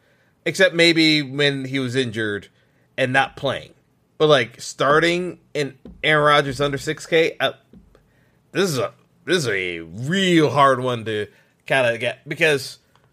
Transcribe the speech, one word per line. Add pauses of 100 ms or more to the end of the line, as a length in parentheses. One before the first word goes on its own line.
(440)
except
maybe
when
he
was
injured (500)
and
not
playing. (460)
But,
like,
starting (140)
in (260)
Aaron
Rodgers
under
six
K,
uh, (1000)
this
is
a, (320)
this
is
a
real
hard
one
to (400)
kinda
get,
because (340)